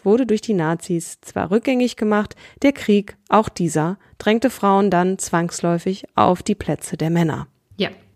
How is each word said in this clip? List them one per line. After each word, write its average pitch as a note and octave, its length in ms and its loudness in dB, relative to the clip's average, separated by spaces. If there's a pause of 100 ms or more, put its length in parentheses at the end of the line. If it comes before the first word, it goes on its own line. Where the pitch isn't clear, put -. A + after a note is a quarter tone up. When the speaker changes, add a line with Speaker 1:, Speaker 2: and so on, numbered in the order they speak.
Speaker 1:
wurde A#3 200 4
durch G#3+ 160 0
die A3 140 -2
Nazis E3 680 -4
zwar F#3 300 -6
rückgängig B3 460 0
gemacht, G#3+ 380 0 (280)
der C#4 100 4
Krieg, G3+ 460 0 (100)
auch G#3+ 220 2
dieser, E3 480 -2 (180)
drängte A3+ 320 0
Frauen G3+ 420 2
dann F3+ 280 2
zwangsläufig E3+ 840 -2 (100)
auf F3+ 280 2
die G#3 120 -2
Plätze - 420 -6
der D#3+ 140 -2
Männer. D#3+ 360 0 (300)
Speaker 2:
Ja. F#3+ 140 -4 (260)